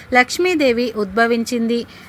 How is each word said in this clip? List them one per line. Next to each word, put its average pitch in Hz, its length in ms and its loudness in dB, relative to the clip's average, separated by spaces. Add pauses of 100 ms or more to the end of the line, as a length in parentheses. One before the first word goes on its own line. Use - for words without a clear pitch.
(140)
లక్ష్మీదేవి 254 800 0
ఉద్భవించింది. 233 880 -2 (240)